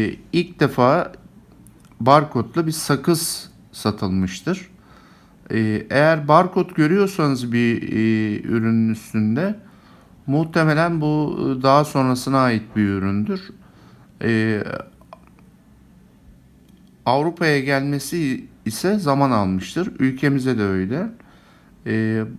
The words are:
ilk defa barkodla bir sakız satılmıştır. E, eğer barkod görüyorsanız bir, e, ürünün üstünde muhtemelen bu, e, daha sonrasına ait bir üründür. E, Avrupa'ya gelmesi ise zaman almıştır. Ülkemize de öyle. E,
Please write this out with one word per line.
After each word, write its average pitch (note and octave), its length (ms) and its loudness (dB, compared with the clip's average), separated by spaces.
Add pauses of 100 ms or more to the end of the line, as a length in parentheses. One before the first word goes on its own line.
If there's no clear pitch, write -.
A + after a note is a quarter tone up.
(320)
ilk E3+ 280 -2
defa C3+ 520 2 (880)
barkodla C#3+ 680 2
bir D#3+ 60 -2
sakız D#3 760 -2 (220)
satılmıştır. F#2+ 1000 -4 (760)
E, A2 400 -2
eğer D3 380 2
barkod F3 460 4
görüyorsanız D3+ 760 0
bir, A#2 300 2
e, A2 600 0
ürünün A2+ 500 0
üstünde A2+ 680 -2 (680)
muhtemelen D#3+ 720 2
bu, D3+ 400 0
e, C3 220 -2
daha C#3 220 6
sonrasına C3+ 540 0
ait A#2+ 240 2 (140)
bir G#2 120 2
üründür. G2 520 -2 (840)
E, A2 400 0 (2500)
Avrupa'ya D3+ 540 0
gelmesi C#3 840 -2 (200)
ise F3+ 340 -2
zaman C#3 320 2
almıştır. G#2 680 -2
Ülkemize C3 600 0
de G#2 40 0
öyle. G2+ 440 -2 (800)
E, A2 380 -2 (140)